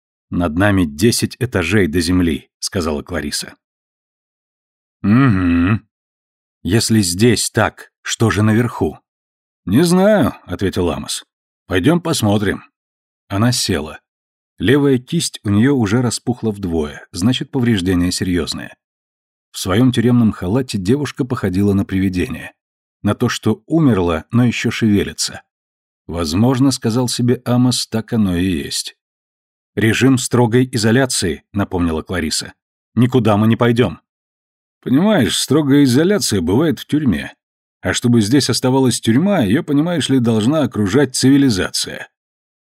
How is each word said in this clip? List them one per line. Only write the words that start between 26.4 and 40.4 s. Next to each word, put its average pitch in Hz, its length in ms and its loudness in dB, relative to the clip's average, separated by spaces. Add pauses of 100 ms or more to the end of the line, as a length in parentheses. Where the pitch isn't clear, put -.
сказал 120 360 -2
себе 123 380 -2
Амос, — 123 440 0
так 110 240 -6
оно 101 220 0
и 87 100 0
есть». - 520 -6 (800)
«Режим 113 420 2
строгой 123 540 2
изоляции», — 110 720 0 (100)
напомнила 87 480 -2
Клариса. 78 520 -6 (400)
«Никуда 117 420 2
мы 107 120 2
не 113 100 2
пойдём». 117 420 0 (840)
«Понимаешь, 151 560 2
строгая 143 460 2
изоляция 143 560 2
бывает 110 400 0
в - 60 -18
тюрьме. 135 480 -2 (480)
А - 120 -4
чтобы 120 280 2
здесь 123 280 2
оставалась 131 520 0
тюрьма, 165 400 0
её, 117 220 0
понимаешь 151 440 -2
ли, 135 120 2
должна 117 440 0